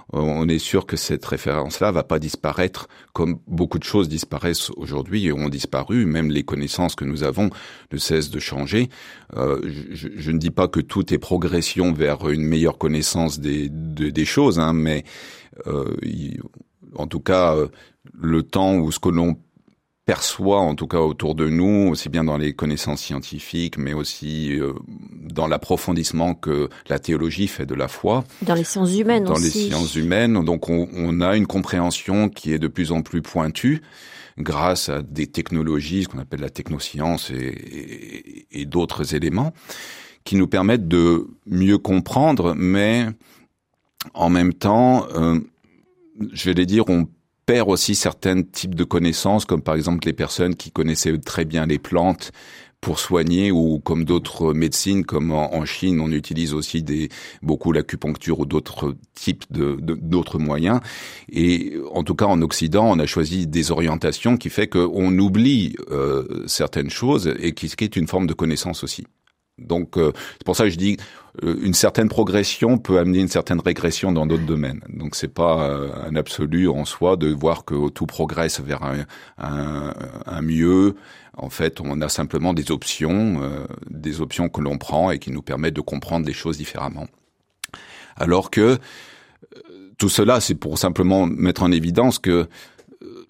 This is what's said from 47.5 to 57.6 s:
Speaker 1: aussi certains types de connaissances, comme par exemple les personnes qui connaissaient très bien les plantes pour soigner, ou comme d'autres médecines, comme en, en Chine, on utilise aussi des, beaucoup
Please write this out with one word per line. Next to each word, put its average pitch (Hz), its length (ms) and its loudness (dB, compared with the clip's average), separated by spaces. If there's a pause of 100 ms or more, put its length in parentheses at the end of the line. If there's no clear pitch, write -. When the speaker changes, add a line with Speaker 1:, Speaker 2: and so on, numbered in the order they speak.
Speaker 1:
aussi 98 280 2
certains 92 480 0
types - 320 -8
de 85 80 2
connaissances, 87 600 2
comme 78 200 0
par 78 100 2
exemple 80 320 0
les 80 80 0
personnes 87 420 -2
qui - 140 -16
connaissaient 80 480 0
très 80 280 -4
bien 78 200 -2
les 76 140 2
plantes 87 520 0 (480)
pour - 200 -4
soigner, 90 520 2
ou 82 280 2
comme 82 260 -2
d'autres 80 480 0
médecines, 82 500 0
comme 78 280 -2
en, 76 240 -2
en 80 100 -2
Chine, 90 340 0
on 80 120 -2
utilise 78 420 -4
aussi 76 300 -4
des, 76 260 -2 (320)
beaucoup 78 300 0